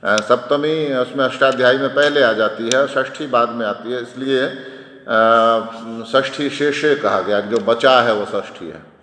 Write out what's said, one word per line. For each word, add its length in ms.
अ, 120
सप्तमी 760
उसमें 300
अष्टाध्यायी 540
में 160
पहले 280
आ 100
जाती 420
है, 140
षष्ठी 380
बाद 220
में 180
आती 260
है, 100
इसलिए, 440
अ, 520
षष्ठी 380
शेषे 440
कहा 260
गया, 200
जो 180
बचा 420
है 140
वो 260
षष्ठी 260
है। 160